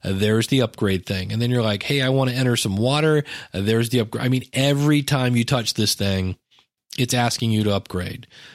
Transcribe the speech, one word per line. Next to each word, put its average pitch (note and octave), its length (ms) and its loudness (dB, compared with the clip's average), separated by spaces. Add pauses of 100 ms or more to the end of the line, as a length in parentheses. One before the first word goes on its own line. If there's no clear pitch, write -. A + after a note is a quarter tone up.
uh, G2 80 -2
there's G#2+ 360 2
the C3+ 140 2
upgrade G2 440 -2
thing. F#2+ 260 -6
And A2 100 -2
then A#2+ 80 0
you're B2 140 2
like, G#2 200 -2
"Hey, C#3 180 -2
I C3 80 0
wanna C3 240 0
enter B2 240 0
some G2 180 -2
water," D3 480 2 (300)
uh, F#2 80 -2
there's A2+ 280 2
the A#2+ 100 2
upgrade. A2+ 260 -4
I - 20 0
mean, B2+ 240 0
every C#3+ 520 2
time B2+ 340 2
you A#2 80 2
touch A#2 300 -2
this G#2+ 180 0
thing, F#2+ 420 -2 (600)
it's B2+ 160 -2
asking A#2+ 380 0
you G#2+ 120 2
to G2+ 100 2
upgrade. F#2 540 -6 (280)